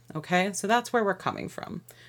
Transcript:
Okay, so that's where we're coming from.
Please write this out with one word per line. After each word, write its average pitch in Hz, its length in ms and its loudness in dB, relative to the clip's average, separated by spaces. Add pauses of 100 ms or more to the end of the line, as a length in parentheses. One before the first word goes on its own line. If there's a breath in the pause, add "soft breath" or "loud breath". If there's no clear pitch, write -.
(140)
Okay, 180 380 2
so 190 140 -4
that's 240 260 2
where 233 120 4
we're 196 100 2
coming - 340 -4
from. - 340 -10 (260 loud breath)